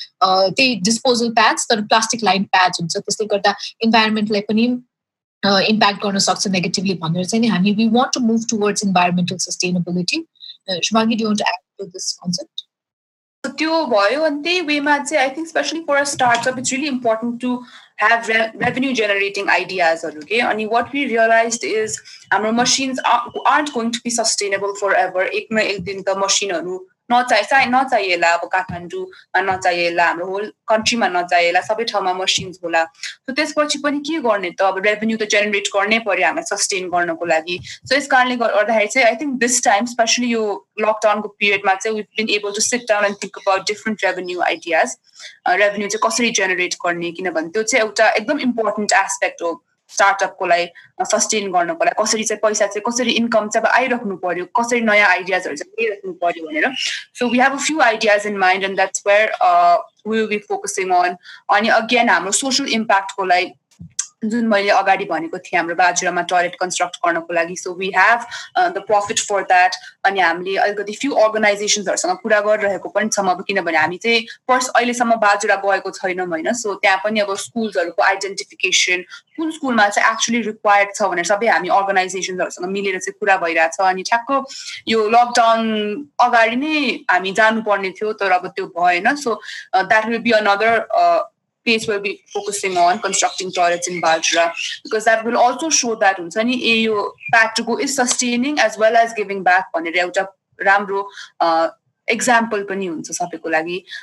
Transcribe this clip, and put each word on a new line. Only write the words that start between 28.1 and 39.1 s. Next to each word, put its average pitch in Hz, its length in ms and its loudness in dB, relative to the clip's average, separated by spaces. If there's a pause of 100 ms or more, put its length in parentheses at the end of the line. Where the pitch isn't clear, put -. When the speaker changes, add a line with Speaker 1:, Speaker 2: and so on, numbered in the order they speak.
Speaker 2:
अब 170 200 0
काठमाडौँमा 185 920 -4
नचाहिएला, 175 640 0
हाम्रो 165 180 -2
होल 202 280 -6 (140)
कन्ट्रीमा 220 400 2
नचाहिएला, 175 540 2
सबै 214 220 -4
ठाउँमा 196 300 -2
मसिन्स - 500 -4
होला। 165 220 0 (440)
So 254 60 -8
त्यसपछि 302 440 -2
पनि 294 200 -2
के 311 200 -4
गर्ने 202 300 -2
त? 170 120 -6
अब 190 240 2
रेभेन्यू 214 320 0
त 220 60 -4
जेनेरेट 208 400 0 (120)
गर्नै 214 240 2
पर्यो 185 280 0
हामीलाई 165 300 -2
सस्टेन 185 320 -2
गर्नको 170 360 -2
लागि। 165 340 -2 (280)
So 254 60 0
यस 285 140 0
कारणले 254 280 2
गर-, 233 200 0
गर्दाखेरि 214 320 2
चाहिँ 240 300 2